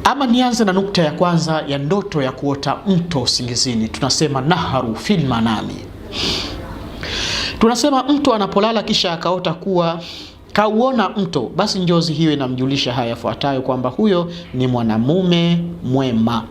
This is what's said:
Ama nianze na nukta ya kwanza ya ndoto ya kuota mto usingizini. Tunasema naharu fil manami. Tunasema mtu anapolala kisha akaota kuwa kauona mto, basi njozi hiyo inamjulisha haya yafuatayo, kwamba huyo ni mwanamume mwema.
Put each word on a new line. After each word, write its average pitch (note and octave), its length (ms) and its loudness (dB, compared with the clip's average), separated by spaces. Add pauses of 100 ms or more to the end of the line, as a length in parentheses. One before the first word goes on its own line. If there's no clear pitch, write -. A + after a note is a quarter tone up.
Ama C4+ 240 2
nianze A#3+ 380 4
na F#3 80 2
nukta F#3+ 300 2
ya D3 80 2
kwanza D#3+ 560 0
ya C#3 100 -2
ndoto E3 440 -2
ya C3 100 0
kuota C#3 460 -4 (100)
mto E3+ 340 0
usingizini. A#2+ 640 -2
Tunasema C3+ 540 0
naharu C3 540 0
fil F3 320 0
manami. A2 480 0 (1800)
Tunasema B3+ 440 4
mtu C#4+ 300 4
anapolala G#3 500 2
kisha G#3+ 300 0
akaota F3 400 -2
kuwa E3+ 460 0 (540)
kauona G#3+ 560 2
mto, E3+ 460 -2
basi F#3+ 240 0
njozi E3+ 340 2
hiyo D#3 200 2
inamjulisha C3 600 -2
haya A#2+ 160 0
yafuatayo, A#2 520 -2
kwamba B2+ 280 -2
huyo F3 420 2 (220)
ni B2+ 140 0
mwanamume E3+ 960 2 (200)
mwema. A#2 680 0